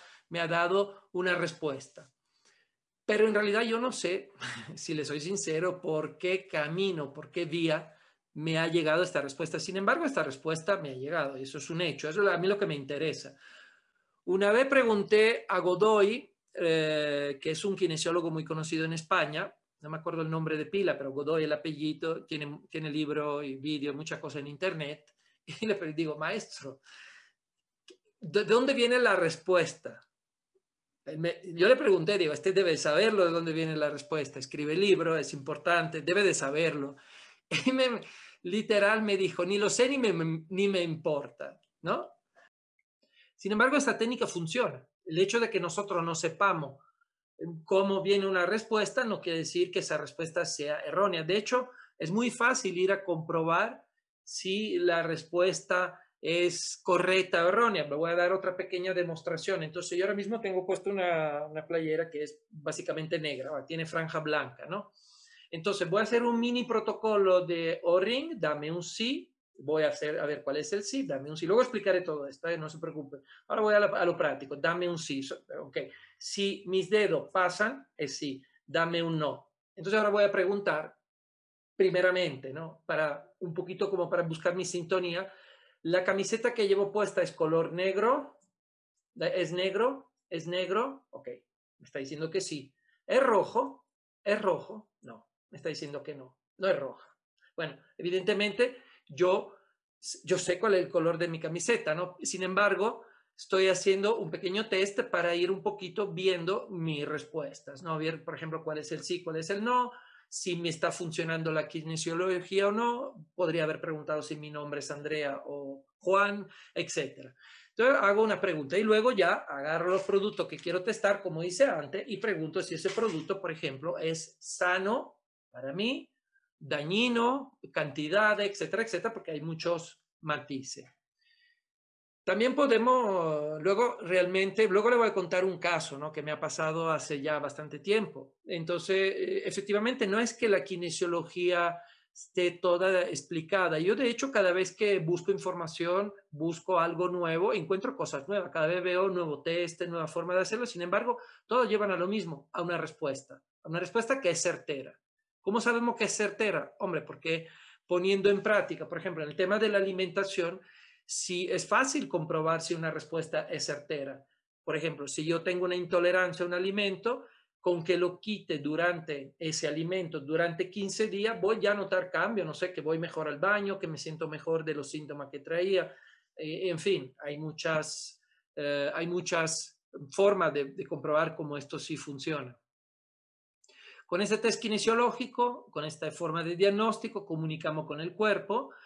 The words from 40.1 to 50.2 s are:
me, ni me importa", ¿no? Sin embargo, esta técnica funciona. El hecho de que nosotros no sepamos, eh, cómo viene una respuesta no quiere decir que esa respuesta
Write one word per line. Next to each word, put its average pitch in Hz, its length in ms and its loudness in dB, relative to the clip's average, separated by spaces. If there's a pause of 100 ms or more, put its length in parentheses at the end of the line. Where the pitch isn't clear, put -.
me, 160 360 -2
ni 190 180 2
me 190 160 2
importa", 156 760 -4 (220)
¿no? 196 280 -2 (1300)
Sin 196 140 -4
embargo, 262 240 6
esta 247 200 2
técnica 226 300 0
funciona. 180 580 -2 (200)
El 160 120 -6
hecho 196 220 4
de 226 100 2
que 185 120 0
nosotros 175 420 -2
no 165 100 -2
sepamos, 160 680 0 (560)
eh, 165 80 -10 (180)
cómo 196 380 2
viene 196 260 2
una 180 180 2
respuesta 214 600 0
no 208 160 -2
quiere 165 180 -2
decir 175 320 0
que 190 80 -2
esa 160 180 -2
respuesta 160 460 -4